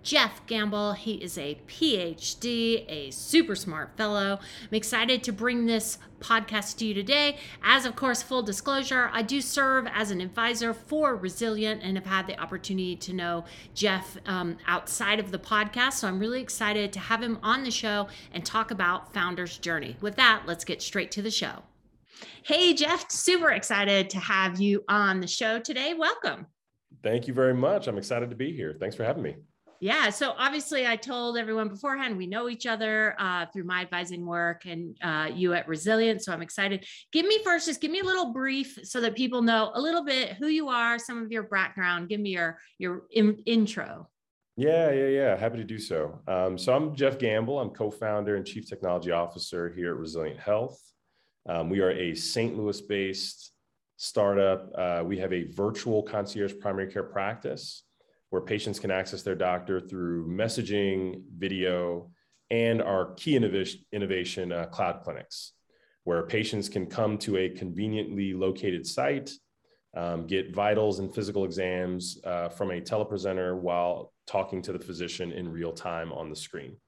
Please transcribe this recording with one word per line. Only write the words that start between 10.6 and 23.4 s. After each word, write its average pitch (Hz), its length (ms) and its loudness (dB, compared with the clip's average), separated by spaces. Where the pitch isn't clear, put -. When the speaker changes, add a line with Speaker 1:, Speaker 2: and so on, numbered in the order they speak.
Speaker 1:
for 285 420 2
Resilient 214 680 -2
and 190 140 0
have 190 80 -6
had 190 200 2
the 190 140 -6
opportunity 185 560 -4
to 180 160 -8
know 170 320 -2
Jeff, 196 500 0
um, 175 320 -2
outside 196 540 2
of 196 120 -4
the 190 60 -4
podcast. 220 540 2
So 226 160 -2
I'm 185 100 -2
really 233 220 -2
excited 208 540 -2
to 196 40 -6
have 226 240 0
him 233 200 -2
on 240 200 2
the 254 80 -2
show 208 380 0
and 170 100 -6
talk 220 280 0
about 180 420 0
Founder's 175 460 -2
Journey. 156 420 -2
With 202 160 -2
that, 233 300 8
let's 170 180 -4
get - 160 -4
straight - 300 -2
to 208 100 -6
the 214 100 -4
show. - 340 -4
Hey, 349 300 6
Jeff, 320 360 2
super 339 400 6